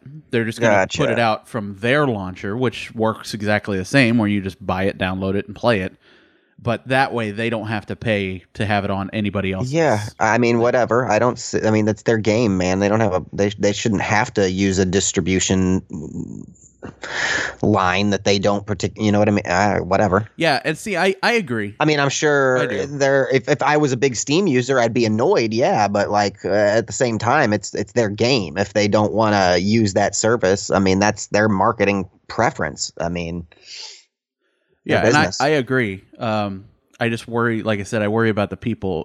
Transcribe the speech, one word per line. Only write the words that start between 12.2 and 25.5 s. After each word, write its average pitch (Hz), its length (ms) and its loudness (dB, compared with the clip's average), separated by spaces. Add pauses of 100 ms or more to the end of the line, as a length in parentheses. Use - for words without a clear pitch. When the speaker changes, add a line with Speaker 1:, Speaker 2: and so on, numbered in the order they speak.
Speaker 2:
man. 92 220 0
They 101 100 2
don't 107 120 2
have 104 120 2
a, 90 200 -2
they, 101 160 0 (100)
they 101 140 2
shouldn't 104 300 -2
have 107 320 0
to 101 160 2
use 95 280 0
a 95 60 2
distribution 92 960 0 (1800)
line 95 480 2
that 98 140 -2
they 101 140 2
don't 101 280 0
partic-, - 300 -4
you 107 140 0
know 104 80 2
what 104 100 4
I 104 40 2
mean? 98 140 0
Uh, 92 320 2
whatever. 98 580 0
Speaker 1:
Yeah, 156 280 0
and 156 120 -4
see, 202 200 -6
I, 190 260 0
I 208 100 0
agree. 120 480 -4
Speaker 2:
I 151 40 2
mean, 151 160 2
I'm 139 80 2
sure 135 500 2
Speaker 1:
I 127 80 2
do. 131 200 -4
Speaker 2:
there, 139 460 2
if, 135 160 2
if 143 140 0
I 147 140 2
was 151 160 2
a 135 40 0
big 117 200 0
Steam 175 300 0
user, 127 320 2
I'd 117 160 2
be 120 100 2
annoyed, 113 480 2